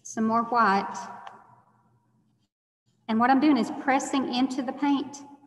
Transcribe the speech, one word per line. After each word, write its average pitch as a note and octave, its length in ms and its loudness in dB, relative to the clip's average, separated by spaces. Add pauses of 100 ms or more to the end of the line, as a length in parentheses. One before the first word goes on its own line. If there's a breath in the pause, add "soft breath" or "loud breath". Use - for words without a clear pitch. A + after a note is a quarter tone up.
some A3+ 240 -4
more A3+ 180 2
white. G3+ 520 0 (2000)
And A3 120 0
what B3 100 4
I'm C4+ 100 6
doing D4 180 4
is A3 140 0 (100)
pressing C4+ 520 0
into C4 280 0
the B3 100 -6
paint. C#4+ 460 -2 (300)